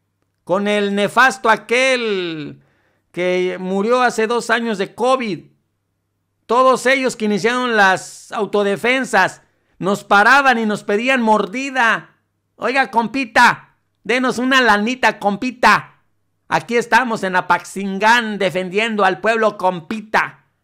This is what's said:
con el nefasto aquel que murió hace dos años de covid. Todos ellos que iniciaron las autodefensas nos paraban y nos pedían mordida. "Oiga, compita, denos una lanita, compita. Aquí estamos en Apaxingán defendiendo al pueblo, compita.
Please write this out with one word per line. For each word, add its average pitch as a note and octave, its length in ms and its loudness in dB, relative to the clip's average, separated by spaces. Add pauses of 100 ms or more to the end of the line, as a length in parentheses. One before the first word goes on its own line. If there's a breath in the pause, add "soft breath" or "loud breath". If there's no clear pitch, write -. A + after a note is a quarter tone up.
(440)
con G3+ 240 -2
el G3+ 260 0
nefasto A3+ 540 0
aquel A3 1120 -2 (520)
que F3+ 480 -2
murió G3+ 420 0
hace A3+ 240 0
dos A#3 240 -2
años A3+ 280 -2
de F#3+ 160 -6
covid. A#3+ 500 -2 (1000)
Todos B3 400 2
ellos C4 300 0
que G#3+ 100 -4
iniciaron A3+ 500 -2
las - 560 0
autodefensas G3+ 1080 -2 (360)
nos F#3+ 260 -2
paraban B3 540 4
y A3+ 80 -2
nos G#3 180 -4
pedían A#3+ 380 0
mordida. A3 960 -2 (400)
"Oiga, C4 340 -2
compita, A#3 840 0 (280)
denos B3 340 -2
una C4 220 2
lanita, A3 580 2
compita. G3+ 840 -2 (460)
Aquí E3 280 -2
estamos A3+ 460 0
en F#3 140 -2
Apaxingán G3 1000 0
defendiendo F#3+ 680 -2
al F#3 160 0
pueblo, A3 360 0
compita. F3+ 920 -4 (180)